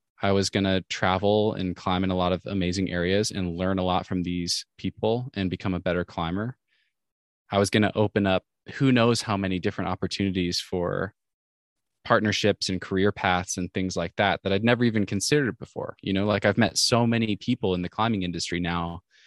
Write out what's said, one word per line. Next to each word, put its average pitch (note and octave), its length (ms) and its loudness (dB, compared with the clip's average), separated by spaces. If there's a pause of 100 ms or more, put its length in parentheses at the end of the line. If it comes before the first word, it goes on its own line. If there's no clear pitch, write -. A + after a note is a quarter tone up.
(220)
I G2+ 100 2
was G2 180 2
gonna F#2+ 340 0
travel G#2 720 2
and F2+ 220 -4
climb F#2 280 -2
in F#2 80 0
a F#2 40 0
lot F2+ 160 0
of F2+ 140 -2
amazing F#2+ 460 -2
areas F2+ 400 0
and F2+ 260 -4
learn F#2+ 220 0
a F#2 40 0
lot F2+ 220 0
from F2+ 180 -2
these F2 420 -4 (120)
people A2+ 560 -4
and F#2+ 160 -2
become F#2+ 240 -4
a F2 60 -4
better F2 260 -2
climber. F#2 520 -6 (920)
I G2+ 60 0
was G2+ 120 4
gonna G#2+ 260 4
open G#2 320 2
up F#2 180 2 (300)
who C3+ 160 4
knows A#2+ 320 4
how G#2+ 120 -2
many F#2+ 240 -2
different F#2+ 300 -2
opportunities F#2 720 -2
for F#2 520 -4 (920)
partnerships G#2 640 2
and F#2 100 -2
career G2 320 2
paths F2+ 460 0
and F2+ 160 -6
things F#2 240 -4
like E2+ 200 -4
that, G2 260 2
that G2 100 0
I'd G2+ 100 0
never A#2+ 200 4
even A2 220 2
considered A2+ 520 0
before. - 440 -10
You G2+ 120 -2
know, F#2+ 120 0
like, G2+ 200 2
I've G2 120 4
met A2+ 200 2
so A#2 300 2
many A2+ 280 0
people G#2+ 380 -2
in F2+ 80 0
the F2 80 -4
climbing A2 340 -2
industry E2+ 360 -4
now E2+ 420 -4 (260)